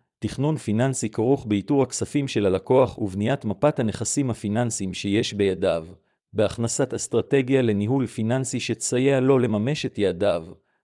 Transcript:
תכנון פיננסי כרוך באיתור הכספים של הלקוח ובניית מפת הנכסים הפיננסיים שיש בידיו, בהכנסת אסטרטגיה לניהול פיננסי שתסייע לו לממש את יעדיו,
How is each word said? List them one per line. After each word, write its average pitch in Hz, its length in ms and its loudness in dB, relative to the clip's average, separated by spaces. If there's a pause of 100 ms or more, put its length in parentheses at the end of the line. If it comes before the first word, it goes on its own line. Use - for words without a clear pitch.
(200)
תכנון 139 380 -2
פיננסי 117 520 -2
כרוך 131 360 0
באיתור 107 380 2
הכספים 135 440 -2
של 104 180 0
הלקוח 117 520 2
ובניית 107 480 -2
מפת 139 340 0
הנכסים 123 500 -2
הפיננסיים 107 640 -4
שיש 101 400 0
בידיו, 92 540 0 (460)
בהכנסת 117 600 0
אסטרטגיה 131 680 0
לניהול 113 460 0
פיננסי 123 520 -2
שתסייע 131 600 0
לו 131 200 6
לממש 120 460 0
את - 120 -6
יעדיו, 90 480 0 (380)